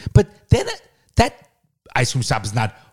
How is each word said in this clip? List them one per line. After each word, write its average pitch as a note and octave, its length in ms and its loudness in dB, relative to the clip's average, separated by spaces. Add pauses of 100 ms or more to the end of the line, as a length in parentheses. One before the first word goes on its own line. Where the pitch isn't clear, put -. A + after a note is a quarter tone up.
(140)
But G#3 140 4 (220)
then - 160 2 (520)
that - 300 0 (480)
ice B2 180 -2
cream B2+ 100 -2
shop A2 200 -4
is G#2 120 -8
not A2+ 200 -4 (180)